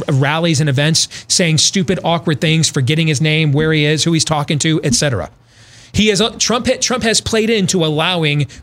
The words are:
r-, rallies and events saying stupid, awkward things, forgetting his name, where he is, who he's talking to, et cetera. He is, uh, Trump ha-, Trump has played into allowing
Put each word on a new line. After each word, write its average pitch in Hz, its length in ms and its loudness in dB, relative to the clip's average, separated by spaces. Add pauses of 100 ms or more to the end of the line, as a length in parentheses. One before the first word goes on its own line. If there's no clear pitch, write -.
r-, 147 60 2
rallies 151 440 2
and 151 100 0
events 147 380 0 (220)
saying 160 300 2
stupid, 185 440 0
awkward 165 380 -2
things, 160 280 2
forgetting 156 380 0
his 151 140 0
name, 156 320 2
where 156 180 2
he 156 140 2
is, 147 180 0
who 170 80 0
he's 160 140 0
talking 151 340 -2
to, 160 240 0
et 143 100 0
cetera. 123 380 -2 (640)
He 214 160 2
is, 190 100 2
uh, 226 120 0
Trump 226 360 -2
ha-, - 140 0
Trump 240 220 -2
has 220 180 0
played 220 280 0
into 190 360 0
allowing 156 640 0 (160)